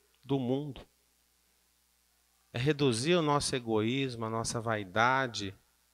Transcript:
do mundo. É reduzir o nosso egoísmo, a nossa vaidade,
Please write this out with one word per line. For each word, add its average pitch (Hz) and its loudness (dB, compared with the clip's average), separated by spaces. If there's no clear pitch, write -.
do 135 -2
mundo. 131 -4
É 117 -8
reduzir 139 2
o 175 4
nosso 147 2
egoísmo, 117 -2
a 110 -4
nossa 113 -4
vaidade, 110 0